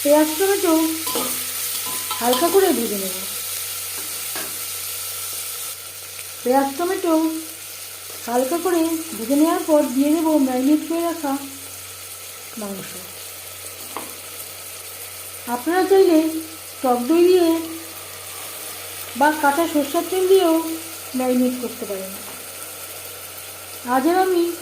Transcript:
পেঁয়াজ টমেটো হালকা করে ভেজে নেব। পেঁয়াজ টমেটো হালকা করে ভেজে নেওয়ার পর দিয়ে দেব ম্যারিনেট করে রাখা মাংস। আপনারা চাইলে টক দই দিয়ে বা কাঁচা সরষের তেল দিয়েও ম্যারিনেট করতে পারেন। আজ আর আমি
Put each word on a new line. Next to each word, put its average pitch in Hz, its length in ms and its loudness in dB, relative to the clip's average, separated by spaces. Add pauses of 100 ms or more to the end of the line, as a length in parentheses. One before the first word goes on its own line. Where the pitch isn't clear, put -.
পেঁয়াজ 302 340 6
টমেটো 381 360 4 (1500)
হালকা 254 340 4
করে 381 140 8 (100)
ভেজে 208 260 -2
নেব। 185 120 -4 (3250)
পেঁয়াজ 269 340 4
টমেটো 349 360 0 (1120)
হালকা 262 400 0
করে 349 160 2 (340)
ভেজে 226 240 0
নেওয়ার 349 300 4
পর 302 120 6 (140)
দিয়ে 277 200 4
দেব 330 120 2 (200)
ম্যারিনেট 262 420 4
করে 330 200 0
রাখা 294 240 -2 (1300)
মাংস। 196 300 -8 (2750)
আপনারা 320 260 2 (100)
চাইলে 370 280 8 (640)
টক 247 160 4 (100)
দই 339 200 8
দিয়ে 359 180 8 (1700)
বা 285 100 8 (120)
কাঁচা 294 320 4
সরষের 302 360 0
তেল 370 220 2
দিয়েও 349 240 8 (640)
ম্যারিনেট 254 440 2
করতে 226 260 -8
পারেন। 190 220 -6 (1800)
আজ 262 140 4
আর 359 160 4
আমি 359 180 4 (180)